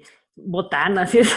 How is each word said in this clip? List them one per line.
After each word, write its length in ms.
botanas 800
y 60
eso. 180